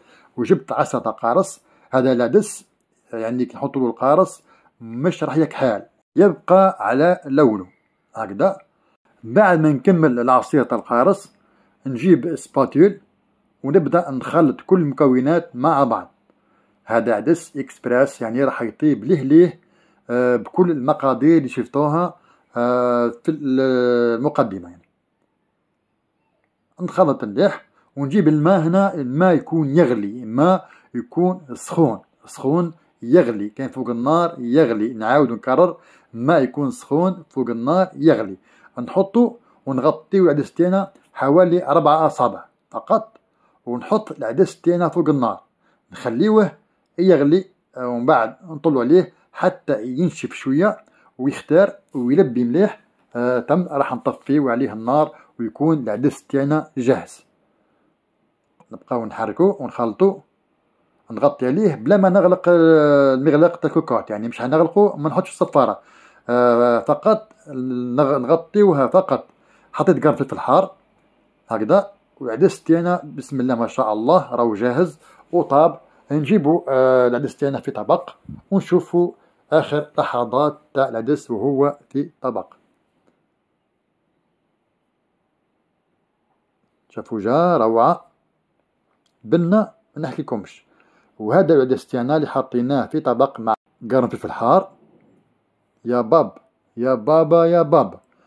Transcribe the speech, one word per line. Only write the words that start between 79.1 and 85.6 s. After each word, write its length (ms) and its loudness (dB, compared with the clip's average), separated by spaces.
آخر 360 0
لحظات 640 -2
تاع 160 -2
العدس 420 -6
وهو 460 -2
في 200 -6
طبق. 320 -8